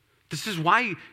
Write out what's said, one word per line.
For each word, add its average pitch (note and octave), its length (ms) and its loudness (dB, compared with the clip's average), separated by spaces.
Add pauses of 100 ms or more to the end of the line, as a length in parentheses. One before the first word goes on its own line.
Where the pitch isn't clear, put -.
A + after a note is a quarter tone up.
(300)
This D#3+ 160 -8
is G3 120 -4
why, F#3+ 360 2 (180)